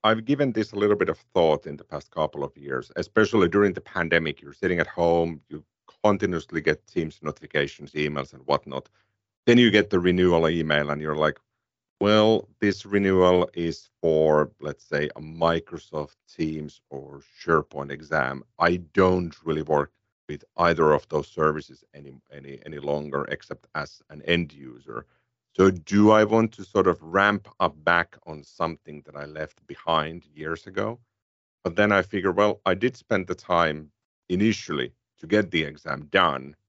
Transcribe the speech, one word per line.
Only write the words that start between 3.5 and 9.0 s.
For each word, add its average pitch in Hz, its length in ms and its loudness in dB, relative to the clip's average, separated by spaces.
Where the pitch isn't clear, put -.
the 90 80 -10
pandemic. 82 640 -2
You're 73 100 -20
sitting 87 280 -2
at 80 80 0
home, 85 600 0
you 73 160 -14
continuously 90 560 0
get 78 260 -2
Teams 80 360 -6
notifications, 73 720 -8
emails, 73 400 -6
and 65 120 -20
whatnot. 69 440 -6